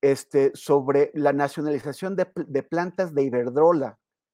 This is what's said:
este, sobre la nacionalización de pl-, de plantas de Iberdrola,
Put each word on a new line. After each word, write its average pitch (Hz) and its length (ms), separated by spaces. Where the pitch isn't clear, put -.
este, 139 520
sobre 143 600
la 143 180
nacionalización 147 840
de 180 80
pl-, 165 240
de 135 120
plantas 175 540
de 139 80
Iberdrola, 131 760